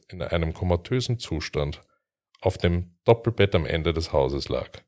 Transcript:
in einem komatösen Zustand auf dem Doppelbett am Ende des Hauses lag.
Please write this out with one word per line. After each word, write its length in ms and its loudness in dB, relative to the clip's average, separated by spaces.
in 120 -12
einem 320 0
komatösen 640 -2
Zustand 640 -4
auf 200 0
dem 440 0
Doppelbett 520 4
am 100 2
Ende 260 -2
des 220 -4
Hauses 340 0
lag. 220 -4